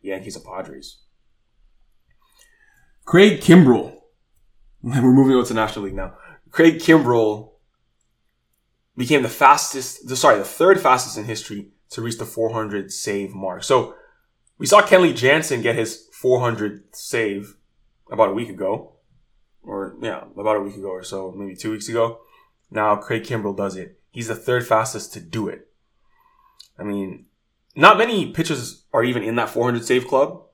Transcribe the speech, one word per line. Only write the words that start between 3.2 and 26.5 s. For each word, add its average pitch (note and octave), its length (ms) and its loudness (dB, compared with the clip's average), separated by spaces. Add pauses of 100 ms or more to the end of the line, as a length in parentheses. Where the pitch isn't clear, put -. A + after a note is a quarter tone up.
Kimbrel. C#3 540 6 (420)
<laughs> - 460 -20
We're B2 180 -4
moving C3 360 6
on A#2+ 100 2
to A2+ 80 -8
National A2 300 -4
League F#2+ 100 -10
now. F#2+ 200 -10 (360)
Craig E3 260 6
Kimbrel A#2+ 760 2 (1500)
became B2+ 260 0
the A#2 60 -4
fastest, C3+ 800 0
the, C3 80 -8
sorry, B2+ 220 4
the G2 60 -6
third F#3+ 360 2
fastest B2+ 380 0
in G#2+ 60 -10
history G#2 460 -12 (200)
to A2+ 120 -12
reach A#2 160 -8
the A2+ 60 -10
four A2+ 280 -6
hundred G#2 400 -8
save G2+ 420 -8
mark. F#2+ 300 -10
So B2+ 300 0 (640)
we D3 80 -8
saw G3+ 160 8
Kenley F3+ 320 4
Jansen C3+ 460 0
get A2+ 140 -2
his - 380 -8
four B2+ 280 0
hundred G#2+ 520 -6
save G#2 640 -6 (540)
about G#2 200 2
a - 20 -6
week A2+ 160 -6
ago. G2 460 -8 (680)
Or, G2 380 -12
yeah, A2 240 -8 (140)
about G#2+ 180 -2
a G2+ 40 -2
week G2 160 -12
ago G2 120 -12
or F#2 140 -12
so, F#2+ 340 -12
maybe F#2+ 200 -14
two A2 160 -8
weeks G#2+ 160 -12
ago. A#2 320 -2 (500)
Now G#2 260 0
Craig A2 280 -8
Kimbrel G#2 320 -6
does G2 200 -6
it. - 240 -18 (100)
He's A#2 180 -12
the A#2 80 -6
third B2 300 -4
fastest A2 480 -4
to G2 60 -16
do F2 280 -8
it. - 200 -16 (1080)